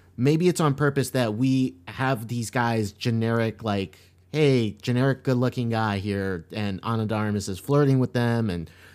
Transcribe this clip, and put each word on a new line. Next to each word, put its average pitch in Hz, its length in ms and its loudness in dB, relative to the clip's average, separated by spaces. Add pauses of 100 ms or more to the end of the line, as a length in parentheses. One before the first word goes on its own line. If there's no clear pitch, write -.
(160)
Maybe 160 320 2
it's 175 120 0
on 147 140 2
purpose 143 360 0
that 110 240 0
we 131 400 0 (140)
have 117 400 -2
these 117 220 -6
guys 113 420 0
generic, 113 680 0
like, 101 360 -2 (340)
hey, 131 500 2
generic 131 400 0
good 127 140 0
looking 123 340 0
guy 110 280 0
here, 95 540 -4
and 101 300 -4
Ana 113 220 -2
de 107 100 -2
Armas 104 340 -2
is 92 100 -6
flirting 143 400 2
with 127 160 0
them 117 340 2
and 85 220 -4 (240)